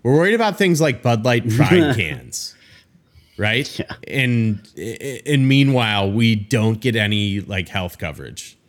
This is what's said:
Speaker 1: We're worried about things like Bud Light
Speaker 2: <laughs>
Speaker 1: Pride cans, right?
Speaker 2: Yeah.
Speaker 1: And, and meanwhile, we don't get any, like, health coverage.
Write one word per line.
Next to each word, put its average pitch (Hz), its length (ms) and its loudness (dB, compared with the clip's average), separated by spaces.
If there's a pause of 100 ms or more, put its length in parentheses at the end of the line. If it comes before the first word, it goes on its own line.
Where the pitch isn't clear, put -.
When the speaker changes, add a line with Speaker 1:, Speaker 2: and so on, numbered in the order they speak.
Speaker 1:
We're 127 120 4
worried 185 200 4
about 214 220 0
things 175 220 2
like 147 220 0
Bud 117 240 0
Light 120 240 2
Speaker 2:
<laughs> 110 60 0
Speaker 1:
Pride 147 400 4
cans, 71 600 -8 (840)
right? 110 420 -2
Speaker 2:
Yeah. - 120 -8 (160)
Speaker 1:
And, 117 600 0 (580)
and 139 220 2
meanwhile, 120 640 2
we 113 240 2
don't 110 440 0
get 120 160 -2
any, 104 460 0
like, 95 260 -8
health 90 300 -8
coverage. 69 600 -14 (120)